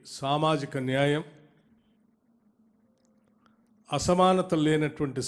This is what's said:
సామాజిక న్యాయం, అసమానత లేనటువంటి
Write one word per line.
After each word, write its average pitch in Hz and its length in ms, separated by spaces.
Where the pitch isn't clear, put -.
సామాజిక 147 560
న్యాయం, 143 360
అసమానత 180 640
లేనటువంటి 151 600